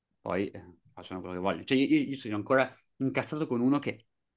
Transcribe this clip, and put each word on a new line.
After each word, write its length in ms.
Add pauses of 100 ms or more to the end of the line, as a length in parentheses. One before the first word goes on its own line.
(200)
Poi, 300
eh, 140 (280)
facciano 280
quello 140
che 60
vogliono. 240
Cioè, 140
io, 200 (120)
io 60
sono 200
ancora 360 (260)
incazzato 500
con 120
uno 200
che 240 (320)